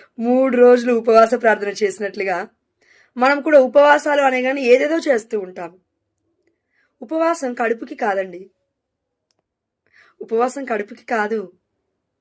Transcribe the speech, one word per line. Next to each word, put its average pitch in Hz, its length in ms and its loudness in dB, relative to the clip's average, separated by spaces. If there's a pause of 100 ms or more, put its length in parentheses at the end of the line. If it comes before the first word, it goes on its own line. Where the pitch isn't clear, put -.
(200)
మూడు 254 380 0
రోజులు 247 360 4
ఉపవాస 226 400 4
ప్రార్థన 214 340 0
చేసినట్లుగా 196 800 -6 (720)
మనం 269 240 0
కూడా 302 180 4
ఉపవాసాలు 285 600 4
అనగానే 262 400 0
ఏదేదో 277 360 2
చేస్తూ 226 420 -4
ఉంటాం. 185 380 -14 (1200)
ఉపవాసం 320 520 -4
కడుపుకి 240 420 -6
కాదండి. 190 560 -6 (1700)
ఉపవాసం 254 440 -4
కడుపుకి 226 400 -10
కాదు, 208 460 -6 (680)